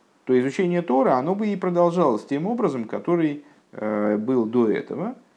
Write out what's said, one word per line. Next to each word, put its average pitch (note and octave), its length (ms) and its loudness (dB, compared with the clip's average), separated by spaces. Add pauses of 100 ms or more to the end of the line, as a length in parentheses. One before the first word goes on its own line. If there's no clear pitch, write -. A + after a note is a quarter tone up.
(240)
то B2+ 140 4
изучение F3 440 0
Тора, A#3+ 320 2
оно D3+ 200 0
бы G#3 140 -2
и G3+ 80 -2
продолжалось F3 680 2
тем D3 220 -4
образом, F#3+ 380 -2
который, D3 600 -2 (280)
э, G#2+ 460 0
был A#2 260 0
до A2+ 260 2
этого, G3 460 -4 (200)